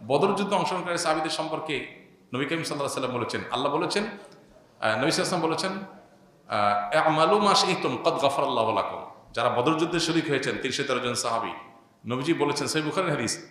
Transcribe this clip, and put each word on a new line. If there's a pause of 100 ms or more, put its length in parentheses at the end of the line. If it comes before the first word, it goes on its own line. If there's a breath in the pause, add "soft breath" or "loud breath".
বদর
যুদ্ধে
অংশগ্রহণকারী
সাহাবীদের
সম্পর্কে (360)
নবী
করিম
সাল্লাল্লাহু
আলাইহি
ওয়াসাল্লাম
বলেছেন, (100)
আল্লাহ
বলেছেন,
আহ,
নবী
সাল্লাল্লাহু
আলাইহি
ওয়াসাল্লাম
বলেছেন, (500)
আহ,
"ই'মালু
মা
শি'তুম
কাদ
গাফারাল্লাহু
লাকুম।" (340)
যারা
বদর
যুদ্ধে
শরীক
হয়েছেন,
তিনশো
তেরো
জন
সাহাবী, (560)
নবীজি
বলেছেন,
সহিহ
বুখারীর
হাদিস